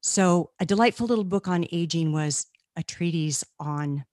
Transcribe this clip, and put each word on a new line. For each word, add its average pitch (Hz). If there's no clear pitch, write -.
So 175
A 180
Delightful 226
Little 220
Book 190
on 175
Aging 165
was 151
a 165
treatise 160
on 147